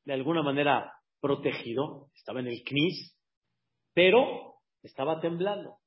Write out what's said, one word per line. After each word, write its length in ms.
de 80
alguna 300
manera 500
protegido, 920
estaba 260
en 80
el 160
Knis, 520
pero 600
estaba 380
temblando. 680